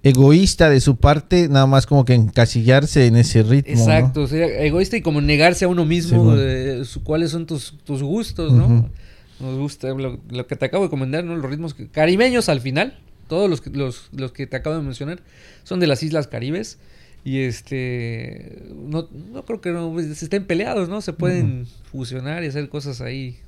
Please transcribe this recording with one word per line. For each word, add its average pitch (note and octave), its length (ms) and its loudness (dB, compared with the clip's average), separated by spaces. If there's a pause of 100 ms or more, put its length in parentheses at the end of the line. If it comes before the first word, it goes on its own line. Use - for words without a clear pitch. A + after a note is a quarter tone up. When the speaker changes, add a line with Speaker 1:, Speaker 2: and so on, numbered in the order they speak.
Speaker 1:
egoísta D3+ 640 6
de C3+ 120 6
su C3+ 160 2
parte, D#3+ 520 4
nada C3+ 160 4
más C3+ 220 4
como C#3 180 4
que B2+ 80 4
encasillarse A#2+ 960 4
en A#2 80 4
ese A#2 260 4
ritmo, C3 320 2
¿no? A#2 80 4
Speaker 2:
Exacto, C3+ 460 2
sería D#3+ 180 -2 (180)
egoísta F#3 340 0
y F3+ 40 -2
como D3 180 0
negarse D3+ 460 2
a - 20 2
uno F3 160 0
mismo, D#3+ 360 2
Speaker 1:
Simón. A2+ 200 6
Speaker 2:
eh, C3 460 -2
su, - 180 -12
cuáles D#3 280 -2
son E3 160 -8
tus, D#3 260 -10 (100)
tus C#3+ 200 -6
gustos, E3 500 -2
¿no? B2 140 6
Speaker 1:
Ujú. A#2 220 2 (500)
Speaker 2:
Nos C3 180 -8
gusta C#3 320 -8
lo, C3 300 -8 (100)
lo B2 180 -10
que C#3+ 100 -8
te C#3 80 -4
acabo F#3 180 -2
de F3 80 -4
comentar, C#3 320 -6
¿no? E3+ 120 -10
Los C3+ 140 -8
ritmos D3+ 240 -10
que, G#2+ 140 -18
caribeños G#3 600 0
al C3+ 120 0
final, D3+ 380 -4 (280)
todos F#3+ 220 -2
los D3+ 120 -4
que, - 100 -14
los, C#3 440 -8
los C3+ 160 -10
que C#3 140 -10
te C3 120 -10
acabo D#3 180 -6
de D#3 80 -6
mencionar C#3 400 -12 (400)
son F3+ 160 -8
de F3 80 2
las C#3+ 160 -2
Islas D3+ 240 -4
Caribes. D3 500 -10 (460)
Y C3+ 160 -6
este, B2 1200 -8 (260)
no, D#3+ 220 -8 (240)
no C4+ 120 -16
creo A3+ 140 -10
que - 120 -8
no, E3+ 200 -8
pues, D#3 300 -8
estén F#3+ 240 -6
peleados, F#3 420 -4
¿no? G3+ 140 -8
Se D#3 120 -10
pueden C#3 500 -2
Speaker 1:
Ujú. A#2 80 -16 (200)
Speaker 2:
fusionar C3 520 -10
y D#3 40 -8
hacer C#3+ 220 -8
cosas C#3 320 -12
ahí B2+ 360 -12 (100)